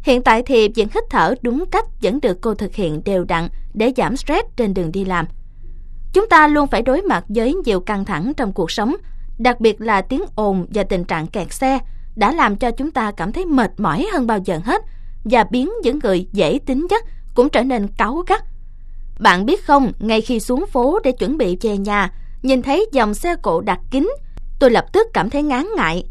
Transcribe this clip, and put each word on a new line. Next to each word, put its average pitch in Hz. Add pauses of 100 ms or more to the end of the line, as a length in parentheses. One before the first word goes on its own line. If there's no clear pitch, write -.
Hiện 247
tại 233
thì 226
việc -
hít 453
thở 240
đúng 254
cách 427 (180)
vẫn 269
được 190
cô 220
thực 202
hiện 165
đều 185
đặn 170 (260)
để 226
giảm 208
stress 370 (100)
trên 202
đường 170
đi 196
làm. 175 (880)
Chúng 427
ta 311
luôn 294
phải 233
đối 262
mặt 277
với 233
nhiều 202
căng 196
thẳng 196
trong 214
cuộc 165
sống, 233 (440)
đặc 240
biệt 214
là 214
tiếng 269 (120)
ồn 196
và 202
tình 180
trạng 165
kẹt 170
xe 269 (380)
đã 226
làm 247
cho 240
chúng 269
ta 220
cảm 202
thấy 370
mệt 311
mỏi 208
hơn 262
bao 220
giờ 170
hết 359 (420)
và 220
biến 254 (120)
những 285
người 190
dễ 202
tính 277
nhất 453 (300)
cũng 247
trở 240
nên 240
cáu 233 (100)
gắt. 415 (760)
Bạn 196
biết 370
không, 277
ngay 220
khi 226
xuống 254
phố 277
để 254
chuẩn 254
bị 185
về 208
nhà, 202 (300)
nhìn 262
thấy 302
dòng 214
xe 349
cộ 170
đặc 196 (100)
kín, 294 (480)
tôi 262
lập 214
tức 440
cảm 190
thấy 285
ngán 285 (100)
ngại. 180